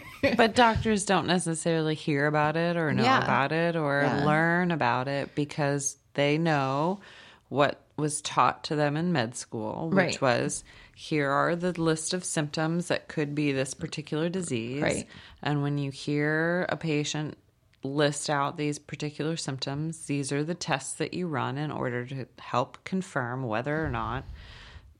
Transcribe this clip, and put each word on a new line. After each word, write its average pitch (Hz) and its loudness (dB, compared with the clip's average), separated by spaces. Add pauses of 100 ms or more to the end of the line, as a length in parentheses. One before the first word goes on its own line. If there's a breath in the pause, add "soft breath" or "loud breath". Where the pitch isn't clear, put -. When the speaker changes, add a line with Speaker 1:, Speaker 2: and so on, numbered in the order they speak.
(120)
Speaker 1:
<laughs> - -20
Speaker 2:
don't, 269 4
but 220 6
doctors 220 4
don't 180 2
necessarily 165 0
hear 147 2
about 151 4
it 170 2
or 156 2
know - 4
Speaker 1:
Yeah. 254 4
Speaker 2:
about 135 2
it 165 2
or 143 2
Speaker 1:
Yeah. 143 2
Speaker 2:
learn 170 4
about 127 2
it 139 -4
because 143 -2 (160)
they 143 4
know 156 0 (500 loud breath)
what 135 2 (160)
was 147 -2
taught - 2
to 156 -2
them 147 2
in 175 0
med 127 0
school, 113 -6
which 175 2
Speaker 1:
Right. 175 2
Speaker 2:
was, 131 2 (320 loud breath)
"Here 147 -2
are 143 2
the 170 -2
list 160 0
of 180 -4
symptoms 160 -2
that - -2
could 147 -4
be 147 0
this 135 -2
particular 160 -4
disease." 143 -4
Speaker 1:
Right. - -2 (340 loud breath)
Speaker 2:
And 147 0
when 143 0
you 139 -4
hear 156 0
a 151 -2
patient 151 -2 (480)
list 147 0
out 143 0
these 147 -2
particular 147 -6
symptoms, 139 -6
these 143 -2
are 143 0
the 170 -4
tests - -2
that - -4
you 180 -4
run 127 -2
in 151 -4
order 123 -4
to 131 -10 (140)
help - -4
confirm 131 -4
whether 135 -2
or 143 -2
not 117 -4 (760 loud breath)